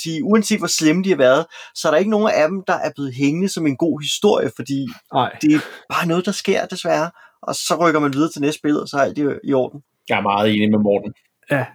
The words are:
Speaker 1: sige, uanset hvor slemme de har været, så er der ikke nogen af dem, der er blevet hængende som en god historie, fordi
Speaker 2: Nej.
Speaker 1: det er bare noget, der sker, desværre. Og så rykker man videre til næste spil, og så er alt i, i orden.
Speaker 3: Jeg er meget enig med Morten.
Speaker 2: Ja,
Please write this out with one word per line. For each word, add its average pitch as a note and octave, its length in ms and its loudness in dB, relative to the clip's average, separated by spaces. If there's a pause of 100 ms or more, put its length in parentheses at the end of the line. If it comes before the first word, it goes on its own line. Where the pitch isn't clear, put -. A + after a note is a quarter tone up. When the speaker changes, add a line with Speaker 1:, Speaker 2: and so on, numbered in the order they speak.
Speaker 1:
sige, D#3+ 220 -4
uanset G#3 340 2
hvor F3 80 -4
slemme F#3+ 380 2
de F#3+ 40 0
har F3+ 80 2
været, C#3 300 4 (280)
så - 140 -2
er D3+ 40 4
der D3+ 60 4
ikke G3+ 120 2
nogen G#3+ 240 2
af D#3 140 4
dem, F#3+ 180 -6
der F3+ 80 0
er D#3 200 -4
blevet C#3 200 -8
hængende D3 340 0
som E3 180 -4
en C3+ 100 0
god D3+ 240 -2
historie, - 560 0
fordi C3+ 300 -6 (260)
Speaker 2:
Nej. B2+ 300 0
Speaker 1:
det D3+ 120 6
er - 40 4 (340)
bare E3+ 160 -2
noget, F3 180 -2
der G3+ 60 0
sker, - 340 -2
desværre. E3 440 -2 (320)
Og C3+ 120 -6
så - 260 -2
rykker D#3+ 200 4
man C#3+ 120 2
videre D3+ 180 0
til D#3 120 -10
næste D3 160 0
spil, D3 220 0
og - 80 -8
så - 80 -8
er C#3 60 2
alt - 160 0
i, D3+ 40 0 (220)
i C3+ 80 -2
orden. C3+ 280 0 (280)
Speaker 3:
Jeg G#2+ 100 0
er G2 40 0
meget G#2 340 2
enig G#2+ 140 2
med G#2+ 80 4
Morten. G2+ 360 0 (360)
Speaker 2:
Ja, C3+ 140 0 (100)